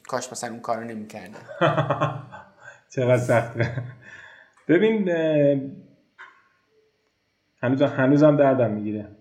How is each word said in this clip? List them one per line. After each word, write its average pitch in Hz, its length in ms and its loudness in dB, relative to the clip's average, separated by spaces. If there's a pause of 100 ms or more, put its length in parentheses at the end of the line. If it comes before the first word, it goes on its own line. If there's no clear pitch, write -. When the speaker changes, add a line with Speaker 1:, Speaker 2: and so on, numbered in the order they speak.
Speaker 1:
کاش 123 240 -8
مثلاً 117 180 -10
اون 113 100 -14
کارو 113 240 -6
نمی‌کردم؟ 107 560 -14 (200)
Speaker 2:
<laughs> - 1300 -4
چقدر 127 220 2
سخته. 117 540 0 (960)
ببین، 196 420 2
اه، 151 460 2 (2000)
هنوز، 135 200 2
هنوزم 143 540 4
دردم 127 340 4
می‌گیره. 107 380 -6 (120)